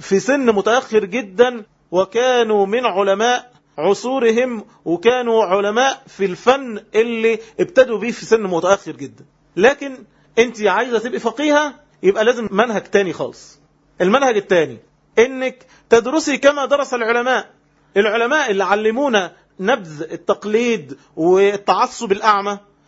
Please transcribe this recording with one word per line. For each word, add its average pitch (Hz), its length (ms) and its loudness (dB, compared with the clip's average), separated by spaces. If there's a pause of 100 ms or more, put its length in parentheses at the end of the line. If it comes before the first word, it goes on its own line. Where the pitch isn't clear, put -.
في 190 200 0
سن 269 260 0
متأخر 220 580 0
جدًا، 214 600 -2 (260)
وكانوا 214 760 0
من 233 200 -2
علماء 202 640 0 (260)
عصورهم، 233 880 0 (200)
وكانوا 226 600 0
علماء 202 600 0
في - 180 -6
الفن 226 560 0 (140)
اللي 226 440 0 (220)
ابتدوا 226 380 2
بيه 220 120 -4
في - 140 -12
سن 220 180 2
متأخر 180 500 0
جدًا. 131 320 -16 (320)
لكن 269 420 0 (400)
أنت 226 240 0
عايزة 220 360 0
تبقي 240 200 -6
فقيهة، 294 560 0 (280)
يبقى 208 220 2
لازم 226 260 0
منهج 202 320 0
تاني 196 300 0
خالص. - 480 -12 (400)
المنهج 233 360 2
التاني 160 420 0 (400)
إنك 254 480 -2 (240)
تدرسي 262 480 2
كما 285 280 2
درس 269 280 -2
العلماء، 240 560 -2 (460)
العلماء 233 540 0
اللي 196 140 0
علمونا 214 680 0 (280)
نبذ 185 420 -4
التقليد 208 960 -2 (180)
والتعصب 196 960 0
الأعمى، 202 460 0 (300)